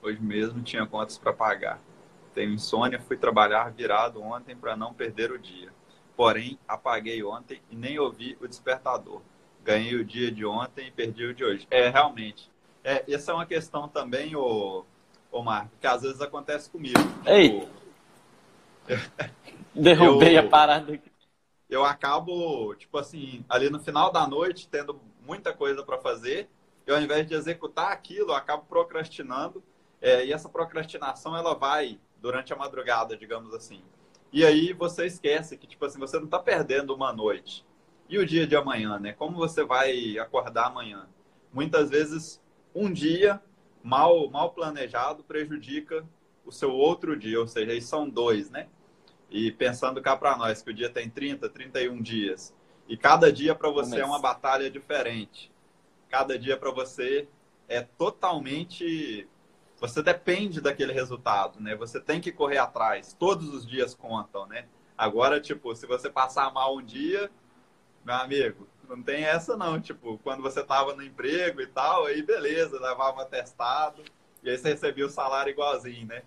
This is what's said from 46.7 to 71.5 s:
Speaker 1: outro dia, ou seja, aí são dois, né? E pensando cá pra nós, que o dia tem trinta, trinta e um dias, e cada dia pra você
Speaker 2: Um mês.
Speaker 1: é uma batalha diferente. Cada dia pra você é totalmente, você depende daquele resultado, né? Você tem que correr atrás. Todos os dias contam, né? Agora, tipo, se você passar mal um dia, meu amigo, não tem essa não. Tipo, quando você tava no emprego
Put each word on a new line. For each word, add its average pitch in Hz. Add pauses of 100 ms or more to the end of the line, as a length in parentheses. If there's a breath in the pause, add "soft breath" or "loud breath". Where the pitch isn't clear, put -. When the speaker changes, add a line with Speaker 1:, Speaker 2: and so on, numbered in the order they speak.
Speaker 1:
outro 151
dia, 110
ou 113
seja, 113
aí 117
são 147
dois, 113
né? 139 (600)
E 110
pensando 127
cá 135
pra 135
nós, 113
que -
o 110
dia 117
tem 117
trinta, 139
trinta 131
e 123
um 123
dias, 107 (320)
e 113
cada 156
dia 151
pra 156
você 143
Speaker 2:
Um -
mês. 139
Speaker 1:
é -
uma 143
batalha 135
diferente. 123 (580)
Cada 135
dia 131
pra 135
você 127 (420)
é 120
totalmente, 156 (540)
você 120
depende 180
daquele 135
resultado, 117
né? 107
Você 117
tem 156
que 175
correr 143
atrás. 110
Todos 165
os 123
dias 123
contam, 104
né? 113 (300)
Agora, 117
tipo, 123
se -
você 123
passar 131
mal 135
um 131
dia, 156 (760)
meu 120
amigo, 127 (200)
não 123
tem 143
essa 165
não. 165
Tipo, 113
quando 135
você 135
tava 139
no 139
emprego 139